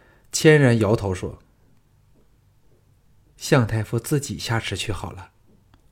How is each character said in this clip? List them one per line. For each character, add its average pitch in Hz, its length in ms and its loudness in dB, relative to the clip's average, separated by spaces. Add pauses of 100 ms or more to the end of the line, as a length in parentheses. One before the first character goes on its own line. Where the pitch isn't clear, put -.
(300)
谦 156 300 6
然 120 180 4
摇 107 160 4
头 98 180 -4
说 - 280 -8 (2000)
：“向 127 300 2
太 107 160 -4
傅 117 160 -6
自 143 220 -4
己 92 180 -10
下 113 220 -4
池 - 160 -8
去 - 160 -6
好 - 180 -8
了， - 220 -18 (600)